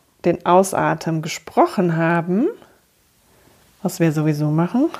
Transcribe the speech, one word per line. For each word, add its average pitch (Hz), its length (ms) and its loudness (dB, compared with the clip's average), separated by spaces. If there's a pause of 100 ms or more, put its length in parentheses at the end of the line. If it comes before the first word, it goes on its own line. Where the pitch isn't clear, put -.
(260)
den 170 220 0
Ausatmen 160 720 2
gesprochen 180 760 0
haben, 170 520 0 (1300)
was 180 180 -6
wir 165 120 2
sowieso 151 380 0
machen, 175 400 0 (100)